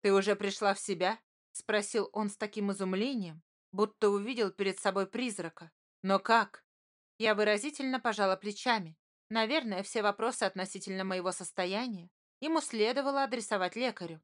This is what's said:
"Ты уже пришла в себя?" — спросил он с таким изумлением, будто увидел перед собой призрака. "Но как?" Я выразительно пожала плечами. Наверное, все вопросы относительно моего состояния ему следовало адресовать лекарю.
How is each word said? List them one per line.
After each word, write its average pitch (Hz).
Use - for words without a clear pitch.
"Ты 202
уже 196
пришла 196
в 196
себя?" — 185
спросил 208
он 208
с -
таким 208
изумлением, 190
будто 208
увидел 208
перед 190
собой 196
призрака. 190
"Но 196
как?" 226
Я 220
выразительно 233
пожала 202
плечами. 202
Наверное, 220
все -
вопросы 214
относительно 190
моего 185
состояния 190
ему 320
следовало 269
адресовать 208
лекарю. 190